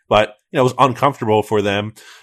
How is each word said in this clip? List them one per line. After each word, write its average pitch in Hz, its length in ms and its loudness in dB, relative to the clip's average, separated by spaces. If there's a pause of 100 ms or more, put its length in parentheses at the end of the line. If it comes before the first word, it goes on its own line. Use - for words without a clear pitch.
but, 107 280 0 (160)
you - 60 -6
know, 135 40 2
it 127 100 2
was - 80 -10
uncomfortable 123 640 0
for 107 180 -2
them, 104 320 -4 (300)